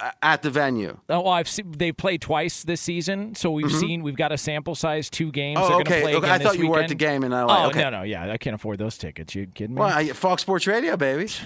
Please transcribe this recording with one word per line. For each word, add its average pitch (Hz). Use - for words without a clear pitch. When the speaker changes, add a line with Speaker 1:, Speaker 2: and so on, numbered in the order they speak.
Speaker 1:
uh, 117
at 151
the 151
venue? 127
Speaker 2:
Oh, 170
well, 185
I've 170
se-, -
they've 165
played 185
twice 160
this 165
season, 196
so 170
we've 151
Speaker 1:
Mm-hmm. 147
Speaker 2:
seen, 165
we've 147
got 151
a 151
sample 151
size, 156
two 160
games. 143
Speaker 1:
Oh, 190
Speaker 2:
They're -
gonna 175
Speaker 1:
okay. 170
Speaker 2:
play 151
Speaker 1:
Okay, -
Speaker 2:
again -
Speaker 1:
I 185
thought 202
Speaker 2:
this 175
Speaker 1:
you 160
were 160
at 156
Speaker 2:
weekend. 160
Speaker 1:
the 147
game 139
in 123
L 123
A. 185
Speaker 2:
Oh, 151
Speaker 1:
Okay. 127
Speaker 2:
no, 139
no, 101
yeah, 98
I 113
can't 120
afford 107
those 110
tickets. 80
You 98
kidding 101
me? 147
Speaker 1:
Well, 208
I, 156
Fox 180
Sports 185
Radio, 247
baby. 156